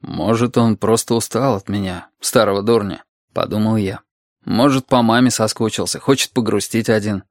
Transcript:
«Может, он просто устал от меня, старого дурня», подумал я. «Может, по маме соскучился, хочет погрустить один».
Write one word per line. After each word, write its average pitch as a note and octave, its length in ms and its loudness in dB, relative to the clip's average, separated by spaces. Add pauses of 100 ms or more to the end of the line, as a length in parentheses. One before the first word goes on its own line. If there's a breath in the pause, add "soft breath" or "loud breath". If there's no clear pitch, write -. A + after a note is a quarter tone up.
«Может, A2+ 560 0
он A2+ 180 2
просто G#2 380 0
устал A#2 400 0
от G2 140 -8
меня, F#2+ 400 -6 (120)
старого G2+ 420 2
дурня», G#2 420 0 (280)
подумал G#2+ 440 0
я. G2+ 240 -2 (440)
«Может, C3 420 2
по B2 160 2
маме A#2 280 4
соскучился, G#2+ 720 -4
хочет - 320 0
погрустить G#2+ 580 -2
один». G#2 400 0